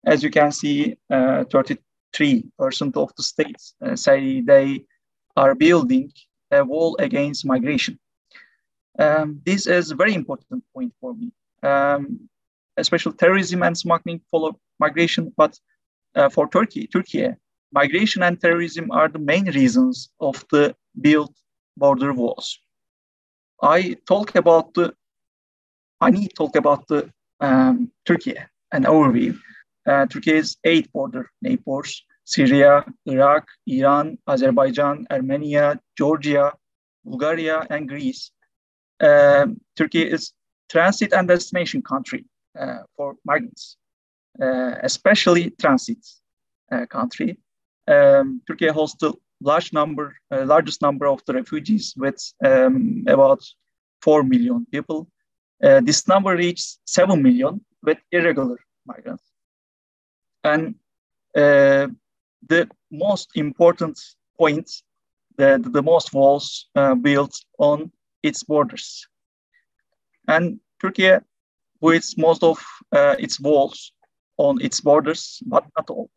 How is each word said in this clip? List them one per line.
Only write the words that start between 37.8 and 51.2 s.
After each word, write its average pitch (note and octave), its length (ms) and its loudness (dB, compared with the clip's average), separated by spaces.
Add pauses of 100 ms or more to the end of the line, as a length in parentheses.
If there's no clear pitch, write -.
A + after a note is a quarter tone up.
Greece. C#3 440 -10 (680)
Um, C#3+ 600 4 (160)
Turkey C3+ 240 -2
is - 320 -6 (360)
transit G3 440 0
and F3+ 160 0
destination F3 520 -2
country, - 440 -10 (340)
uh, B2+ 200 -10 (180)
for C#3+ 260 -10
migrants, - 540 -6 (640)
uh, B2+ 420 -4
especially F3 680 0
transit, G3+ 540 -2 (680)
uh, A#2+ 140 -8
country. A#2+ 500 -8 (500)
Um, C#3 600 4
Turkey E3 200 -4
hosts D3+ 320 -2
the D3+ 140 -2 (280)
large D3+ 300 -2
number, D3 420 -4 (200)
uh, C3+ 100 -2
largest D3 380 0
number C#3+ 260 -2
of C3+ 180 -2